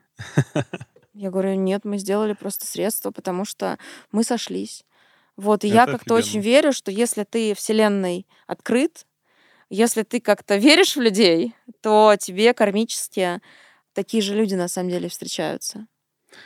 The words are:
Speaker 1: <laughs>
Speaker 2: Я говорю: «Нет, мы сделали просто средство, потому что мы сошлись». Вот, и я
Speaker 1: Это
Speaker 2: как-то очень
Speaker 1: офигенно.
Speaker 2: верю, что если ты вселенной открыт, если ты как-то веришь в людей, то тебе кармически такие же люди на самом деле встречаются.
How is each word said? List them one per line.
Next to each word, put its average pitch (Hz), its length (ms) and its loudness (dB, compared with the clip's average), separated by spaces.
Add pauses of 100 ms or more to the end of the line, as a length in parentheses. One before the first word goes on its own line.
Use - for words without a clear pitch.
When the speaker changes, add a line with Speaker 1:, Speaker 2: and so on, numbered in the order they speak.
(180)
Speaker 1:
<laughs> - 960 -6
Speaker 2:
Я 202 160 -8
говорю: 190 240 -2
«Нет, 190 300 -2
мы 202 140 -6
сделали 208 360 -2
просто - 320 -10
средство, 202 440 -4
потому 190 340 -6
что 190 340 -6 (340)
мы 220 120 0
сошлись». 208 600 -8 (520)
Вот, 202 280 0
и 214 40 0
я 226 160 8
Speaker 1:
Это 247 80 -2
Speaker 2:
как-то 240 220 -2
очень 214 260 0
Speaker 1:
офигенно. 196 40 -4 (120)
Speaker 2:
верю, 294 160 4
что - 180 -6
если 214 320 -2
ты 214 320 -2
вселенной 202 720 0 (220)
открыт, - 580 -4 (640)
если 220 320 0
ты 240 180 -4
как-то 202 360 0
веришь 302 400 6
в 294 40 -4
людей, 208 540 2 (260)
то 214 380 6
тебе 208 360 0
кармически 202 840 -2 (540)
такие 208 280 -2
же 196 120 -4
люди 208 220 0
на 180 120 -2
самом 180 220 -4
деле 175 180 -6
встречаются. - 760 -8 (600)